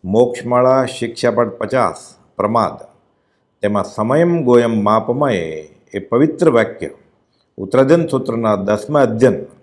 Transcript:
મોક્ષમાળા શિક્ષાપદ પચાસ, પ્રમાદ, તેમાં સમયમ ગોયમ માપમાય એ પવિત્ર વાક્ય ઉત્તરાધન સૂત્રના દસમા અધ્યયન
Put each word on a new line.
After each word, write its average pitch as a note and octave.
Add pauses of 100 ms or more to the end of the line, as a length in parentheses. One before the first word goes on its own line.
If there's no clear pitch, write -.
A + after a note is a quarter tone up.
મોક્ષમાળા B2
શિક્ષાપદ A#2
પચાસ, G#2+ (220)
પ્રમાદ, G#2 (760)
તેમાં G#2
સમયમ D#3
ગોયમ A#2
માપમાય G#2 (260)
એ G2+
પવિત્ર D3
વાક્ય A2+ (680)
ઉત્તરાધન C3+
સૂત્રના A2+
દસમા G#2+
અધ્યયન A2 (180)